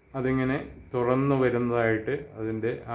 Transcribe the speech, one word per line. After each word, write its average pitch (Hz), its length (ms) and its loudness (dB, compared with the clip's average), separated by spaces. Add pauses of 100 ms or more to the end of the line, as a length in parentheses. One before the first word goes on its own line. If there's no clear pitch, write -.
(180)
അതിങ്ങനെ 131 380 0 (380)
തുറന്നു 131 480 2
വരുന്നതായിട്ട്, 120 720 2 (240)
അതിൻ്റെ 110 340 -2 (220)